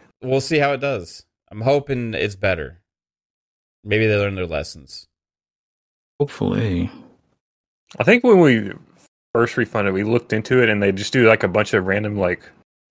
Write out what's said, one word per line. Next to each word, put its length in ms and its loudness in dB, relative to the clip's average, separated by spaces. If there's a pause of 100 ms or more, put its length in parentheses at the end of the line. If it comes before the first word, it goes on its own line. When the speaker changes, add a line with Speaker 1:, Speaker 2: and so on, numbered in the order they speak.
(220)
Speaker 1:
We'll 180 0
see 180 -2
how 160 2
it 60 -4
does. 460 -8 (240)
I'm 120 -12
hoping 520 -2
it's 220 -4
better. 440 -6 (1000)
Maybe 240 -2
they 100 0
learned 220 -4
their 80 -6
lessons. 600 -12 (1120)
Speaker 2:
Hopefully. 680 -2 (1080)
Speaker 3:
I 60 0
think 180 4
when 160 6
we 320 4 (640)
first 220 0
refunded, 360 -2
we 120 -2
looked 280 -2
into 300 2
it, 60 4
and 120 2
they 120 2
just 200 -6
do, 140 4
like, 160 4
a 60 2
bunch 260 0
of 120 2
random, 300 -4
like, 320 -2 (420)